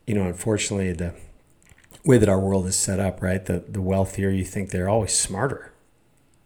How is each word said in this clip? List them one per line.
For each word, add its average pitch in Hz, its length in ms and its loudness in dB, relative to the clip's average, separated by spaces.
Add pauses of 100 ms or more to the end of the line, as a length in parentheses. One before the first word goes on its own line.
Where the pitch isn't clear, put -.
you 113 80 -2
know, 101 80 2
unfortunately, 95 720 -2
the 85 220 -6 (920)
way 127 120 8
that 104 140 6
our 95 80 4
world 95 280 0
is 95 100 -2
set 95 240 -2
up, 95 200 -2
right, 92 240 -2
the, 90 240 -2
the 101 140 -6
wealthier 95 480 0
you 95 140 0
think, 98 260 -8
they're 92 180 -2
always 107 240 2
smarter. - 600 -2 (720)